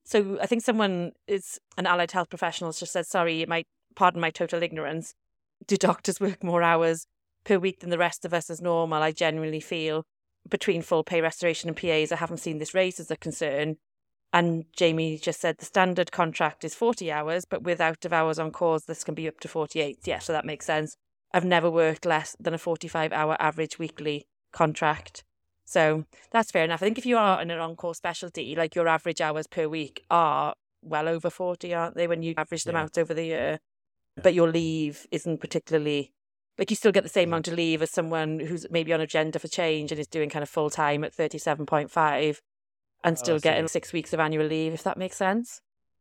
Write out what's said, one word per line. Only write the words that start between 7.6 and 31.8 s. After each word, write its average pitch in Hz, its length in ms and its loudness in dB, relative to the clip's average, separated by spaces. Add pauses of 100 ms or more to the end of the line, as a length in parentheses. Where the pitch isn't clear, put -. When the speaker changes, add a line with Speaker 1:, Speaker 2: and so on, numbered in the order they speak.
Speaker 1:
than 175 80 -10
the 175 80 0
rest 175 260 0
of 175 100 -6
us 165 160 -2
as 170 120 -10
normal? 165 420 0
I 160 80 2
genuinely 156 480 0
feel 160 440 -4 (440)
between 170 340 0
full 160 220 2
pay 170 180 0
restoration 165 480 0
and 156 60 -4
P 175 160 -2
As, 156 220 2
I 165 40 -2
haven't 165 200 -4
seen 156 220 -6
this 156 140 -8
raised 185 280 2
as 156 100 -8
a 156 60 -4
concern." 156 580 -2 (560)
And 170 400 2
Jamie 160 460 2
just 160 240 -6
said 165 160 -2
the - 80 -18
standard 185 480 2
contract 165 500 0
is 160 120 -8
forty 233 360 0
hours, 156 320 -2
but 170 200 -6
with 170 180 0
out 160 240 0
of 170 80 4
hours 160 260 4
on 156 120 -2
calls, 160 340 2
this - 180 -10
can 156 120 -6
be 160 120 -6
up 156 140 -8
to 156 80 -10
forty-eight. 151 560 -4
Yeah, 165 140 -2
so - 120 -6
that 151 140 -2
makes 151 200 -8
sense. 156 300 -2 (380)
"I've 175 120 2
never 175 240 4
worked 160 360 2
less 156 340 0
than 165 140 -4
a 165 60 -4
forty-five 160 520 -4
hour 156 280 0
average 156 400 -2
weekly 151 480 -6 (240)
contract." - 720 0 (420)
So 156 400 4 (260)
that's 226 180 2
fair 170 140 2
enough. 165 180 -2
I 190 40 2
think 220 120 2
if 254 80 -6
you 240 120 4
are 190 240 4
in 170 100 -6
an 165 80 -6
on-call 165 340 -6
specialty, 160 640 -8
like, 165 180 0
your 170 140 2
average 160 320 0
hours 156 280 -2
per 160 200 -2
week 151 420 -8
are 151 460 4 (260)
well 156 280 -2
over 165 200 -2
forty, 175 440 -6
aren't 170 220 -2